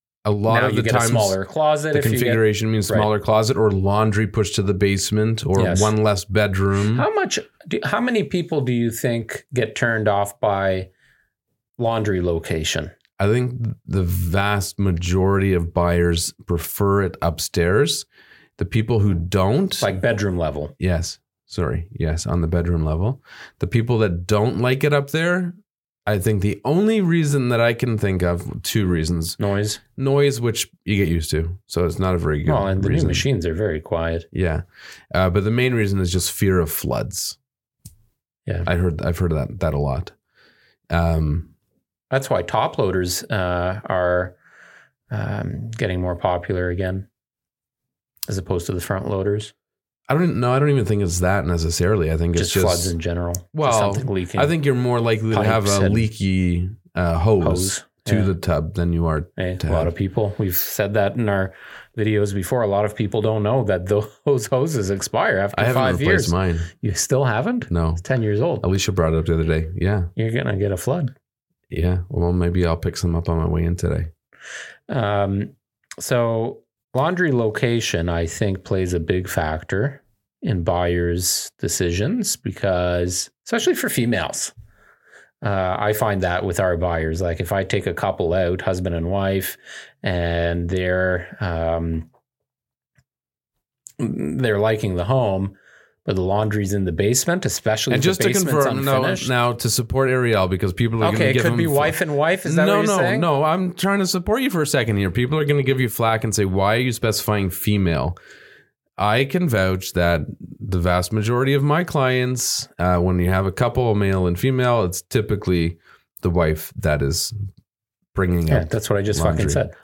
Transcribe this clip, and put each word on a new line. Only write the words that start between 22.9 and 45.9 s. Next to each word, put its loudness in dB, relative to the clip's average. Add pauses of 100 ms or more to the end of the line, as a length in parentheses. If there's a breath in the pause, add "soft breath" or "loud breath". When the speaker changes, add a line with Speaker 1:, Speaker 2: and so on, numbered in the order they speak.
Speaker 1:
The -2
people 0
that 0
don't 2
like 0
it 2
up 0
there, 0 (520)
I 2
think 0
the 0
only 2
reason 2
that 2
I 4
can 0
think 2
of, -2
two 0
reasons. 0
Speaker 2:
Noise. -2 (160)
Speaker 1:
Noise, 2
which 0 (160)
you 0
get 4
used 0
to. -2 (120)
So 0
it's -2
not 0
a 2
very 0
good 0
Speaker 2:
Well, 2
and 0
the 0
Speaker 1:
reason. 2
Speaker 2:
new 2
machines 0
are 0
very -2
quiet. -4
Speaker 1:
Yeah. -2 (520 loud breath)
Uh, 4
but 2
the 0
main 2
reason 0
is 0
just -2
fear 2
of 0
floods. -6 (1120)
Speaker 2:
Yeah. -4
Speaker 1:
I 0
heard, 0
I've -2
heard 0
that, -4
that 0
a -2
lot. -4 (760 soft breath)
Um, 0 (600)
Speaker 2:
That's -2
why 0
top -2
loaders, 0
uh, -2
are, 0 (760 loud breath)
um, -6
getting -4